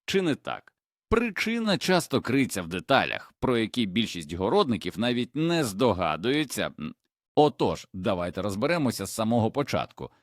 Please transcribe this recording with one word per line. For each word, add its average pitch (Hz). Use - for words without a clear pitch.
Чи 190
не 160
так? -
Причина 220
часто 165
криється 120
в 82
деталях, 85
про 123
які 113
більшість 90
городників 101
навіть 120
не 165
здогадується. 98
М. 76
Отож, 143
давайте 90
розберемося 113
з -
самого 113
початку, 101